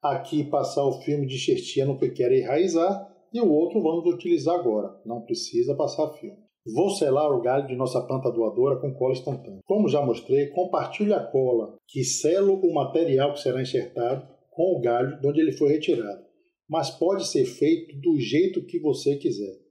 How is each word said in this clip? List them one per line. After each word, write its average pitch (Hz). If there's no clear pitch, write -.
Aqui 143
passar 139
o -
filme 147
de 131
enxertia 131
no 135
que 185
quer 123
enraizar 165
e 226
o 220
outro 165
vamos 165
utilizar 170
agora. 107
Não 117
precisa 123
passar 147
filme. -
Vou 175
selar 147
o 123
galho 131
de 127
nossa 123
planta 127
doadora 117
com 139
cola 127
instantânea. 123
Como 196
já 143
mostrei, 135
compartilhe 190
a 175
cola 123
que 131
sela 190
o 190
material 143
que -
será 127
enxertado 123
com 170
o 127
galho 120
de 139
onde 147
ele 156
foi 143
retirado. 131
Mas 147
pode 180
ser 135
feito 151
do 160
jeito 147
que 170
você 143
quiser. 101